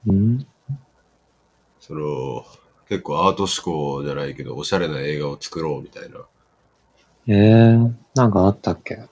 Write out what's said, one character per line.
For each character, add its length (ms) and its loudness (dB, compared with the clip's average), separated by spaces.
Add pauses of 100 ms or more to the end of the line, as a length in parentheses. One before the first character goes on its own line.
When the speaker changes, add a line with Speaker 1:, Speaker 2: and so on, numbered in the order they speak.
Speaker 1:
う 60 2
ん。 340 0 (1300)
Speaker 2:
そ 140 -18
の、 520 -8 (440)
結 140 -4
構 220 -2
ア 80 4
ー 20 -4
ト 80 -4
思 60 -4 (140)
考 400 -6
じ 80 -8
ゃ 40 -8
な 100 -8
い 100 -10
け 80 -14
ど、 120 -12
お 80 -12
し 100 -6
ゃ 40 0
れ 100 -2
な 120 -6
映 200 -6
画 100 -6
を 100 -10
作 220 -12
ろ 160 -6
う 40 -12
み 80 -18
た 160 -20
い 40 -20
な。 160 -20 (1000)
Speaker 1:
え 500 8
ー、 160 2 (200)
な 140 2
ん 40 2
か 100 2
あ 80 4
っ 100 -2
た 120 -4
っ 120 -8
け？ 280 -14